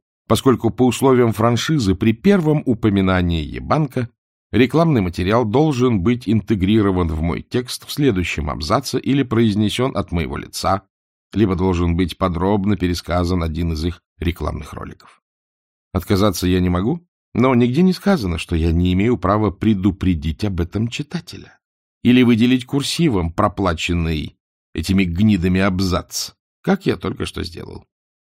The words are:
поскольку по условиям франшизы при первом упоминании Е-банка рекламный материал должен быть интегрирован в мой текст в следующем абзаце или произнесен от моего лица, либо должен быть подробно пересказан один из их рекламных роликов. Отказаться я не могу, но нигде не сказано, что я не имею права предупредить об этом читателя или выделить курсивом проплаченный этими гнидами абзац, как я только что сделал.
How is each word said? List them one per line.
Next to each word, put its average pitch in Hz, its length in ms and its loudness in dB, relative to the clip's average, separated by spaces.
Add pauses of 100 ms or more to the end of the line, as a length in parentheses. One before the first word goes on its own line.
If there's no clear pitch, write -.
(260)
поскольку 117 440 2
по 127 140 0
условиям 123 480 2
франшизы 113 600 0
при 110 180 2
первом 156 540 2
упоминании 92 760 0
Е-банка 101 680 -4 (400)
рекламный 135 500 2
материал 95 440 0
должен 123 580 2
быть 123 260 0
интегрирован 98 800 2
в 80 140 -4
мой 80 200 -2
текст - 440 -8
в - 60 -12
следующем 92 580 -2
абзаце 104 480 -4
или 135 240 0
произнесен 113 760 0
от 95 140 -6
моего 73 260 -4
лица, - 460 -4 (500)
либо 95 220 2
должен 87 420 0
быть 87 220 -2
подробно 95 580 0
пересказан 87 680 -2
один 82 280 -4
из 78 120 -4
их 87 180 -6 (160)
рекламных 78 540 -6
роликов. - 500 -18 (680)
Отказаться 92 560 0
я 92 120 2
не 90 80 2
могу, 101 380 -2 (280)
но 127 200 4
нигде 123 280 2
не 185 100 4
сказано, 135 440 -2
что 85 200 -4
я 82 160 2
не 90 200 2
имею 104 240 2
права 101 360 0
предупредить 92 920 0
об 92 160 -2
этом 101 280 -4
читателя - 720 -12 (420)
или 123 200 6
выделить 123 440 2
курсивом 139 680 -2
проплаченный 85 1040 -2 (380)
этими 95 300 0
гнидами 92 580 2
абзац, 92 680 -2 (280)
как - 240 0
я 110 120 0
только 92 280 -6
что 90 180 -8
сделал. - 440 -14 (400)